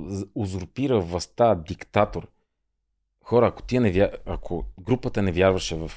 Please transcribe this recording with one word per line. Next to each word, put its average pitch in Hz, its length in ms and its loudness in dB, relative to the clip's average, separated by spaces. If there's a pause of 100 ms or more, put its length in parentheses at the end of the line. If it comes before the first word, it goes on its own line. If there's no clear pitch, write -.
з-, 98 180 -6 (100)
узурпирал 101 680 -2
властта, 90 560 0
диктатор. 87 720 -2 (920)
Хора, 117 260 4
ако - 160 -6
тия 127 180 2
не 101 120 4
вя-, 95 180 4 (140)
ако 87 380 -6 (160)
групата 123 420 -2
не 98 100 2
вярваше 90 460 2
в 80 200 -8